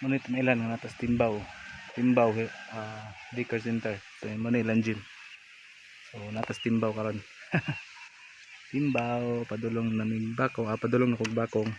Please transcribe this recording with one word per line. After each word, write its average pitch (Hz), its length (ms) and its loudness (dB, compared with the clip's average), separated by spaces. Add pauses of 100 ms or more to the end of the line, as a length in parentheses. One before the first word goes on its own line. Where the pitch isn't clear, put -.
ngunit 135 280 0
na 127 160 0
ilan 127 160 6
nga 113 160 0
natas 120 240 -10
Timbaw. 117 360 2 (600)
Timbaw, 120 440 6
eh, 113 120 -4 (200)
ah, 107 400 -10 (240)
Daycare 120 240 -2
Center. 113 360 -2 (240)
So, 110 80 -6
yun, 107 120 -4
muna 117 160 2
ilan 113 240 4
gym. 107 200 0 (1120)
So, 110 80 -12 (120)
natas 110 320 -4
Timbaw 113 320 2
karon. 107 240 -2 (320)
<laughs> - 1200 -6
Timbaw, 120 720 0
padulong 113 540 0
na 110 80 0
ning 113 240 -2
bakong. 117 400 0
Ah, 110 80 -2
padulong 123 320 4
na 113 80 0
kog 110 160 0
bakong. 113 320 0 (100)